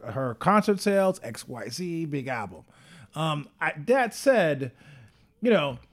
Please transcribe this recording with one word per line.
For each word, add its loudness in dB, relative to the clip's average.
her -2
concert 4
sales, 2
X -12
Y -10
Z, -6
big -6
album. -8
Um, -2
I, 0
that 2
said, 2
you 2
know, 2